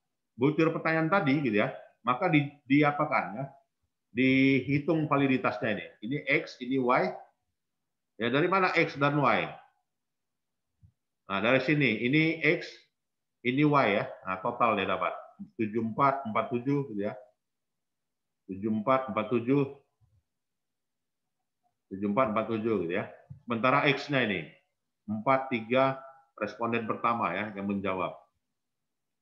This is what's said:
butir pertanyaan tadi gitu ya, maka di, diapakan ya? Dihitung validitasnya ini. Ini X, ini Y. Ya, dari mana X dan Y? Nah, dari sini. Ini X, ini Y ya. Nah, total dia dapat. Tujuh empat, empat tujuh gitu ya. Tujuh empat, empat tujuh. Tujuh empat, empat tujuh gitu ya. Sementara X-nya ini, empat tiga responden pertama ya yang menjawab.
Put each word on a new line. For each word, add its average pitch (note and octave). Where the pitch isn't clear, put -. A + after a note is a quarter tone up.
butir D3+
pertanyaan D#3+
tadi D#3
gitu A#2
ya, C#3
maka B2+
di, D3
diapakan C#3+
ya? C#3
Dihitung C3+
validitasnya C3
ini. E2+
Ini B2+
X, -
ini B2+
Y. B2
Ya, A#2
dari D3
mana F#3+
X D#3
dan C#3+
Y? G#2+
Nah, G2
dari B2
sini. B2+
Ini D#3
X, -
ini C3+
Y D3
ya. -
Nah, F#2
total A#2+
dia F#2+
dapat. F2+
Tujuh A2
empat, C3+
empat A2
tujuh C#3
gitu G#2
ya. A2
Tujuh G2
empat, C3
empat G#2+
tujuh. C3
Tujuh G2
empat, B2+
empat A2
tujuh G#2+
gitu E2+
ya. A#2
Sementara C3
X-nya C#3
ini, F#2
empat A2
tiga B2
responden A2+
pertama A2
ya G#2
yang G2+
menjawab. F#2+